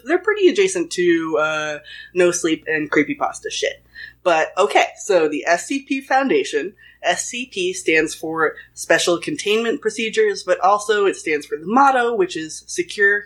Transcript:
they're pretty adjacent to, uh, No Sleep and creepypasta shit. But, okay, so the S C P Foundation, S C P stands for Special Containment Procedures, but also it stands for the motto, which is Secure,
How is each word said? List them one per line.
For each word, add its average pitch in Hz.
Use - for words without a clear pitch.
they're 339
pretty 415
adjacent 190
to, 165
uh, 151
No 175
Sleep 160
and 156
creepypasta -
shit. -
But, 160
okay, 202
so 165
the 147
S 170
C 277
P 269
Foundation, 170
S 175
C 240
P 185
stands 160
for 160
Special 165
Containment 208
Procedures, 214
but 180
also 208
it 185
stands 151
for -
the 160
motto, 247
which 180
is 156
Secure, 202